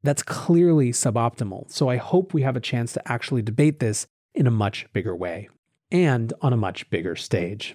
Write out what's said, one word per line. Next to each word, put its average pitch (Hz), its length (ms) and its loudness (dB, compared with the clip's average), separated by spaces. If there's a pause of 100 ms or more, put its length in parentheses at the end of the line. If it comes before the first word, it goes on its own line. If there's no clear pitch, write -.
That's 143 200 0
clearly 170 680 4
suboptimal, 117 800 -2
so 139 180 -2
I 127 80 0
hope 185 380 0
we 147 80 2
have 131 140 0
a 123 40 -2
chance 117 340 -4
to - 160 -8
actually 120 320 -2
debate 143 360 2
this 110 280 -2 (280)
in 131 140 4
a - 20 6
much 104 420 0
bigger 92 220 -2
way 87 340 -6 (440)
and 135 480 2
on 131 120 2
a 120 40 2
much 98 340 -4
bigger 85 240 -2
stage. 95 600 -4